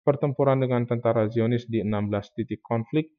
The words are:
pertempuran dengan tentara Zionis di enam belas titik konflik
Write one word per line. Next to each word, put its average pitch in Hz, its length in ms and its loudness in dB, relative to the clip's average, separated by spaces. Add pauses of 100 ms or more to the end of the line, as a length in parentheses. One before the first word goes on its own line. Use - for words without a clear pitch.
pertempuran 135 580 2
dengan 123 300 0
tentara 113 400 0
Zionis 117 400 0
di 110 160 0
enam 104 240 -2
belas 101 240 -4
titik - 320 -8
konflik 147 540 -2